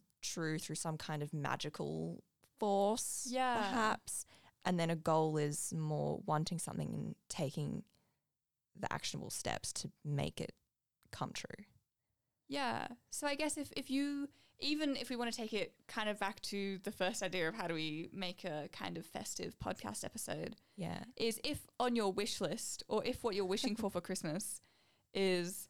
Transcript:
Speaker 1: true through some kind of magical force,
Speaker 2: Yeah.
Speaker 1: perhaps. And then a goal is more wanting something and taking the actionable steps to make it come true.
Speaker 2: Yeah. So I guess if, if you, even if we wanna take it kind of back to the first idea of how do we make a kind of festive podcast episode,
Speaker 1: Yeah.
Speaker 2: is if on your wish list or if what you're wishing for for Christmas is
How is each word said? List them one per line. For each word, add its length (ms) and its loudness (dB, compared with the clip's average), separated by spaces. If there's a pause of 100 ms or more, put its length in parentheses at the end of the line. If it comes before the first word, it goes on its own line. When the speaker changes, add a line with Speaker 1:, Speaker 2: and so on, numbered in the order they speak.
(220)
Speaker 1:
true 380 0
through 160 -6
some 220 -2
kind 260 -4
of 100 -2
magical 880 -2 (360)
force, 680 4
Speaker 2:
Yeah. 280 4
Speaker 1:
perhaps. 680 2 (380)
And 160 4
then 100 4
a 60 4
goal 420 6
is 360 2
more 520 2
wanting 340 2
something 340 -2
and 220 -2 (140)
taking 540 0 (920)
the 180 -4
actionable 380 -4
steps 420 -4
to 180 -6 (140)
make 340 0
it 140 -4 (580)
come 220 -4
true. 320 -8 (840)
Speaker 2:
Yeah. 400 -2 (240)
So 160 -2
I 80 2
guess 220 0
if, 180 -4
if 140 -4
you, 400 2 (300)
even 360 2
if 140 -4
we 80 -2
wanna 140 0
take 220 -4
it 200 0 (140)
kind 220 -2
of 100 0
back 240 0
to 360 -2
the 120 -4
first 300 2
idea 280 2
of 60 0
how 120 -2
do 60 0
we 400 -2
make 320 -4
a 260 -2
kind 260 -4
of 80 -6
festive 540 -6
podcast 460 -4
episode, 500 -4 (220)
Speaker 1:
Yeah. 260 -4 (140)
Speaker 2:
is 260 0
if 240 -4 (120)
on 160 4
your 180 4
wish 260 0
list 480 -2
or 160 2
if 200 -2
what 120 2
you're 100 4
wishing 300 2
for 160 0
for 100 -2
Christmas 600 -2 (520)
is 560 2